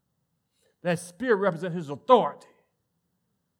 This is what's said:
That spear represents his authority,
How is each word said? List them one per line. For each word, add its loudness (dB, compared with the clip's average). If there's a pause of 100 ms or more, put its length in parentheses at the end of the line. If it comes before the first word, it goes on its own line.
(800)
That -2
spear -2
represents -2
his -8
authority, 2 (1120)